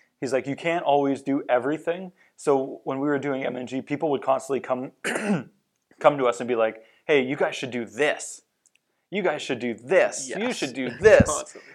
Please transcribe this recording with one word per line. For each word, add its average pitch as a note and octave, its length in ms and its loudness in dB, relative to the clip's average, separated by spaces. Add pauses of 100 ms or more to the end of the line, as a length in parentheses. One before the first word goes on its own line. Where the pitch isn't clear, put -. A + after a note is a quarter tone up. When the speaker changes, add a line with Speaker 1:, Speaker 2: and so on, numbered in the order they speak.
(200)
Speaker 1:
he's B2+ 140 -4
like, C3 140 0
"You C#3 80 -4
can't E3+ 280 -2
always C#3 380 2
do C#3+ 280 0
everything." D#3 600 -2 (240)
So C#3 500 0
when C3+ 140 -4
we C#3+ 80 -2
were C#3+ 120 2
doing C3+ 260 -4
M B2+ 100 -6
N B2+ 120 -8
G, C3 140 -6
people D3 300 -4
would C3+ 100 -2
constantly C3 400 0
come, B2+ 360 -4
<clears throat> G3+ 520 -4 (500)
come D3 180 4
to C3 100 2
us A#2 120 0
and B2 80 -6
be B2 80 0
like, A2 280 0 (220)
"Hey, D3 160 4
you B2+ 140 -2
guys D#3+ 200 -2
should C3 160 -8
do A#2+ 140 -4
this. A2+ 560 -4 (680)
You G3 100 -4
guys D3+ 200 -2
should B2+ 180 -4
do A#2+ 140 -4
this. C3 560 0
You G#2+ 100 -6
Speaker 2:
Yes. A#3 180 -2
Speaker 1:
should C3+ 160 -6
do B2+ 160 -6
Speaker 2:
<laughs> A#2+ 120 -12
Speaker 1:
this." F#3+ 280 8
Speaker 2:
Awesome. - 320 -6 (140)